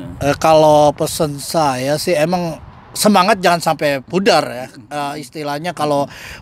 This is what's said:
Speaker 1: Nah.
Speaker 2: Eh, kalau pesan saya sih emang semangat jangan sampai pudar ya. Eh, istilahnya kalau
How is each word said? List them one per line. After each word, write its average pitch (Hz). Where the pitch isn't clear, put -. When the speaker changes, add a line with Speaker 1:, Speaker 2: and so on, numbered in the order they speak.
Speaker 1:
Nah. -
Speaker 2:
Eh, 143
kalau 151
pesan 147
saya 139
sih 175
emang 165
semangat 202
jangan 175
sampai 147
pudar 175
ya. 123
Eh, 143
istilahnya 151
kalau 143